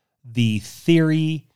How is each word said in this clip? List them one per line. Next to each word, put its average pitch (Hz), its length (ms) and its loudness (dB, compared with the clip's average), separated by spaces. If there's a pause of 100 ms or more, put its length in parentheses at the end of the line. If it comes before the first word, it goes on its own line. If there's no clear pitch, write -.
(260)
the 113 340 -2
theory 156 960 0